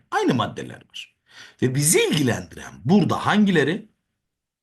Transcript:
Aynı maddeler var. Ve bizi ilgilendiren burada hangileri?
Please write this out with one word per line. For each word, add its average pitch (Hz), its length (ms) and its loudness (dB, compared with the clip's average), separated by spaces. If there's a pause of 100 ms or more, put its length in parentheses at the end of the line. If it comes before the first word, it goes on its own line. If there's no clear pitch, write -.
(100)
Aynı 381 240 0
maddeler 71 540 -6
var. - 280 -20 (460)
Ve 127 120 0
bizi 147 260 2
ilgilendiren 131 760 -2 (100)
burada 156 420 2
hangileri? 180 600 2 (760)